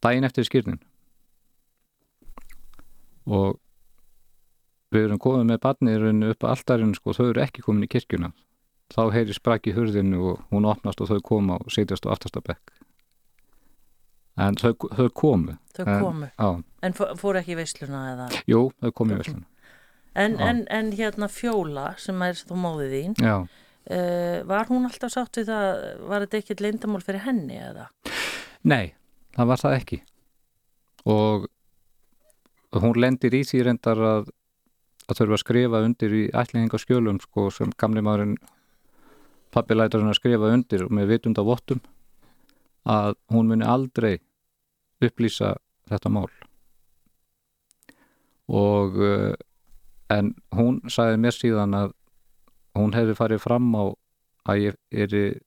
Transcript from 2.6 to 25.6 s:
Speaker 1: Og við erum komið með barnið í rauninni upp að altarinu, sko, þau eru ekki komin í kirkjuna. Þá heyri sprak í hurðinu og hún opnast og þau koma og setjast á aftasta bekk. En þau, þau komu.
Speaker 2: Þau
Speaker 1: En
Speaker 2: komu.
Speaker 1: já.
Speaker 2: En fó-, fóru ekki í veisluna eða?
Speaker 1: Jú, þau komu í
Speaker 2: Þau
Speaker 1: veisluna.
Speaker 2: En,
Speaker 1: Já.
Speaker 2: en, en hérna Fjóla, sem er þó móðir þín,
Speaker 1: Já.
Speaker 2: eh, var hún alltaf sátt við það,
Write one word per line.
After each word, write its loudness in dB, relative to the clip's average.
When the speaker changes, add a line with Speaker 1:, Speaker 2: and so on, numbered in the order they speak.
Speaker 1:
Og 2
við 4
erum -2
komið 2
með 2
barnið 2
í 2
rauninni 2
upp -4
að 2
altarinu, 2
sko, -4
þau 2
eru 0
ekki -6
komin 2
í -8
kirkjuna. -2
Þá -2
heyri 0
sprak 0
í -2
hurðinu 2
og -2
hún 4
opnast -2
og -6
þau 2
koma 2
og -12
setjast -2
á 0
aftasta -10
bekk. -10
En 2
þau, 2
þau 0
komu. 2
Speaker 2:
Þau -10
Speaker 1:
En 2
Speaker 2:
komu. -6
Speaker 1:
já. 0
Speaker 2:
En -2
fó-, -4
fóru -2
ekki -8
í -8
veisluna -10
eða? -10
Speaker 1:
Jú, 4
þau -4
komu 0
í -2
Speaker 2:
Þau -4
Speaker 1:
veisluna. -10
Speaker 2:
En, 0
Speaker 1:
Já. 0
Speaker 2:
en, 0
en -4
hérna -4
Fjóla, -4
sem -6
er -2
þó -14
móðir -4
þín, -4
Speaker 1:
Já. 2
Speaker 2:
eh, -2
var -2
hún 0
alltaf -8
sátt -6
við -4
það, -2